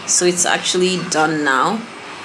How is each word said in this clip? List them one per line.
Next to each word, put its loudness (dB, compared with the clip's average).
so 2
it's 2
actually 2
done 0
now, 2